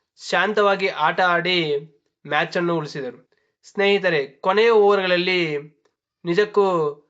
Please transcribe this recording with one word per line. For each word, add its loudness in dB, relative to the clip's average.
ಶಾಂತವಾಗಿ 0
ಆಟ -2
ಆಡಿ 0
ಮ್ಯಾಚನ್ನು -2
ಉಳಿಸಿದರು. -10
ಸ್ನೇಹಿತರೆ, 0
ಕೊನೆಯ 0
ಓವರ್‌ಗಳಲ್ಲಿ 2
ನಿಜಕ್ಕೂ 0